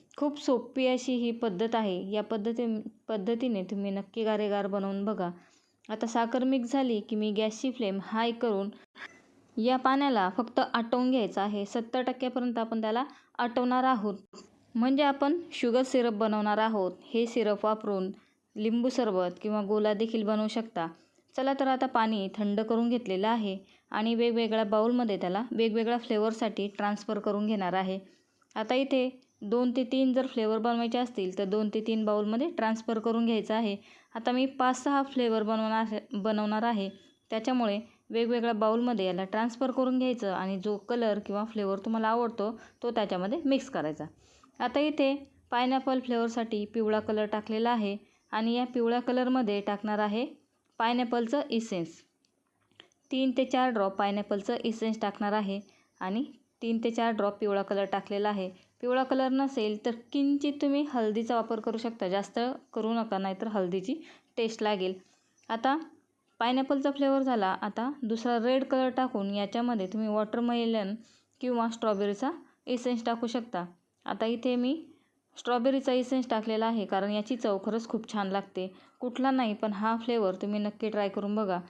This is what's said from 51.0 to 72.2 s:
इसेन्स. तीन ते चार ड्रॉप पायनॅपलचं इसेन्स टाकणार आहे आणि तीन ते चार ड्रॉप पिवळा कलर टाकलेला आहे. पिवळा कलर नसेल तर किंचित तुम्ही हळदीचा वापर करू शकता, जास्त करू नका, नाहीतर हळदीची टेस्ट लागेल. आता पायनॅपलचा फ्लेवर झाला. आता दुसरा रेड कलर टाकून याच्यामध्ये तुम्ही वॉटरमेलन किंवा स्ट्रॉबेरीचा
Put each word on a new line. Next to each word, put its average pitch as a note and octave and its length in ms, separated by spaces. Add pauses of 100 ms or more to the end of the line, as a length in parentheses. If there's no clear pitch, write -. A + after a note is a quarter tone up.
इसेन्स. G3+ 380 (1200)
तीन C4 200
ते C4 140
चार B3+ 260
ड्रॉप G3 240
पायनॅपलचं G3+ 720
इसेन्स A3 360
टाकणार G3+ 320
आहे G3+ 280 (400)
आणि G3+ 240 (380)
तीन A3+ 220
ते A#3 60
चार A3+ 220
ड्रॉप G3+ 260
पिवळा G3 240
कलर G3 220
टाकलेला G3+ 440
आहे. G3 200 (320)
पिवळा B3 220
कलर C4 260
नसेल B3+ 560
तर A3+ 100 (180)
किंचित C#4+ 400 (100)
तुम्ही C#4+ 280
हळदीचा A3+ 440
वापर A3+ 260
करू A3 180
शकता, A3+ 300
जास्त G3 300 (340)
करू A3 220
नका, A3 240
नाहीतर F#3+ 280
हळदीची F#3+ 480 (420)
टेस्ट A3+ 260
लागेल. F#3+ 320 (540)
आता B3+ 280 (640)
पायनॅपलचा C4+ 500
फ्लेवर C4+ 320
झाला. A3 400
आता A3 280 (120)
दुसरा A3+ 400
रेड C4 220
कलर C4 240
टाकून B3 460
याच्यामध्ये G#3 520
तुम्ही G#3+ 220
वॉटरमेलन A3 840 (460)
किंवा A#3 280
स्ट्रॉबेरीचा G#3 640 (360)